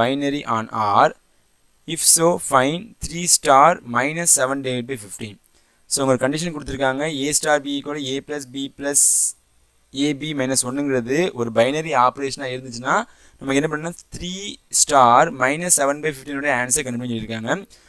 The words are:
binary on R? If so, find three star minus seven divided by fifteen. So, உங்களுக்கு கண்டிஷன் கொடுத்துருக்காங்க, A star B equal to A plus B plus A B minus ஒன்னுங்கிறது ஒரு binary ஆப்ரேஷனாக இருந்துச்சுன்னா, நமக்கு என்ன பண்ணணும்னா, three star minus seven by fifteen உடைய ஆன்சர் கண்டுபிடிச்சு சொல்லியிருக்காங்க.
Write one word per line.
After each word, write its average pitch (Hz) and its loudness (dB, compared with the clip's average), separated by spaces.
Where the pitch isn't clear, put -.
binary 139 -2
on 110 -4
R? 113 2
If 160 -6
so, 170 4
find 139 0
three 170 -6
star 147 6
minus 143 -2
seven 135 0
divided 123 -4
by 131 -6
fifteen. 101 -14
So, - -2
உங்களுக்கு 131 2
கண்டிஷன் 156 -4
கொடுத்துருக்காங்க, 135 -2
A 147 0
star 151 2
B 143 -6
equal 147 -8
to 135 -6
A 135 -8
plus 147 -8
B 135 -8
plus 143 0
A - 2
B 156 -6
minus 127 0
ஒன்னுங்கிறது 131 -2
ஒரு 117 -2
binary 151 0
ஆப்ரேஷனாக 135 -4
இருந்துச்சுன்னா, 131 -4
நமக்கு 139 -2
என்ன 151 0
பண்ணணும்னா, 156 -6
three 175 -10
star 127 8
minus 156 0
seven 143 2
by 156 -2
fifteen 143 -10
உடைய 143 0
ஆன்சர் 123 -2
கண்டுபிடிச்சு 123 -6
சொல்லியிருக்காங்க. 113 -4